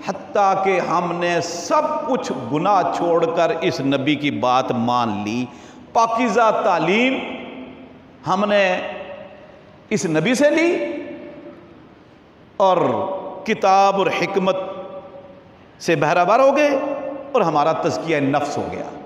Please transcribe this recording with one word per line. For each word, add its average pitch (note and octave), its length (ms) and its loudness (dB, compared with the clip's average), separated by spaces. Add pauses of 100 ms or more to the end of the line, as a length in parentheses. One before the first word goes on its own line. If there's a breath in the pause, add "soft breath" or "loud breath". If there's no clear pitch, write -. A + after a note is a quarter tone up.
हत्ता G3 480 0
कि F#3+ 300 2
हमने E3+ 560 0
सब - 440 -2 (220)
कुछ B3+ 240 -2 (180)
गुनाह F3+ 320 2 (100)
छोड़कर E3 600 2 (120)
इस E3+ 200 -2
नबी C#3 340 0
की C#3+ 220 -2
बात B2+ 320 2 (120)
मान A#2 420 0
ली। A#2+ 220 -4 (480 loud breath)
पाकीज़ा A#3 540 2 (140)
तालीम G3+ 500 2 (1120)
हमने G3+ 380 2 (1300)
इस G#3+ 160 -2
नबी E3 280 2
से D4 160 4
ली E4 200 2 (1900)
और F3 200 6 (680)
किताब G3 480 4
और F#3 180 2
हिकमत F#3+ 460 0 (1200)
से E3+ 160 0
बहराबार F3 440 4
हो C4+ 100 6
गए C#4+ 240 2 (560)
और B3 120 2
हमारा D#3 360 2
तज़किया D#3+ 420 -2
नफ्स C#3 360 -2
हो G#2+ 80 -4
गया। - 240 -10 (160)